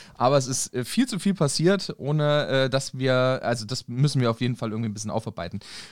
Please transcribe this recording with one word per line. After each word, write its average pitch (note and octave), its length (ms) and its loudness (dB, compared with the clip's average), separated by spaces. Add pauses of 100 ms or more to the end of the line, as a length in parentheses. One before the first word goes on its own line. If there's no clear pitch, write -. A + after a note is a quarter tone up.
(140)
Aber C3 240 4
es C3 100 2
ist, - 260 -4
äh, B2 120 -4
viel B3+ 200 0
zu G#3 140 -4
viel G3 140 2
passiert, F3 640 2
ohne, D3 500 2
äh, C3 220 2
dass C3+ 280 -4
wir, C3 460 2
also A2+ 220 -2
das B2 240 -8
müssen C3+ 320 2
wir A#2+ 100 4
auf A2+ 80 -6
jeden B2 160 0
Fall A2 160 -6
irgendwie A2 180 -4
ein G#2 40 -4
bisschen G#2 180 -8
aufarbeiten. F2+ 480 -6 (320)